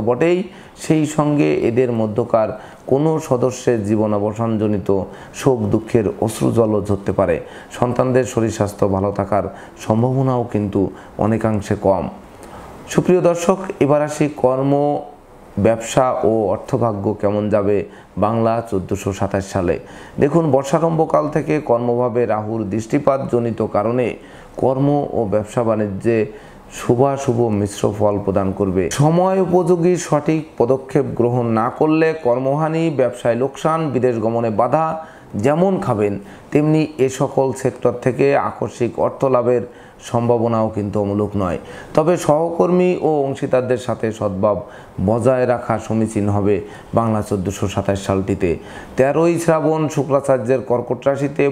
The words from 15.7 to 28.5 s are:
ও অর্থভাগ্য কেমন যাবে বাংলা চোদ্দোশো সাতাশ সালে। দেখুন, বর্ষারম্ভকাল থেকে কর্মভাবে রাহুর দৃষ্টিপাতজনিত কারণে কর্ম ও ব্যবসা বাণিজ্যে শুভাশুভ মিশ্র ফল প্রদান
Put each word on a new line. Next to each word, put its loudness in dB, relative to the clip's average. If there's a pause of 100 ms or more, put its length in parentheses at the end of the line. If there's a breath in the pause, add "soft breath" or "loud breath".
ও 4 (220)
অর্থভাগ্য -2 (160)
কেমন 0 (100)
যাবে 2 (480 loud breath)
বাংলা 2 (160)
চোদ্দোশো -4
সাতাশ -2
সালে। 0 (460 loud breath)
দেখুন, 2 (100)
বর্ষারম্ভকাল 0 (120)
থেকে -2 (140)
কর্মভাবে 0 (120)
রাহুর -4 (120)
দৃষ্টিপাতজনিত 0 (140)
কারণে 0 (560 loud breath)
কর্ম 2 (300)
ও 2 (120)
ব্যবসা -2
বাণিজ্যে 0 (600 loud breath)
শুভাশুভ 0 (220)
মিশ্র -4 (160)
ফল 2 (100)
প্রদান 0 (100)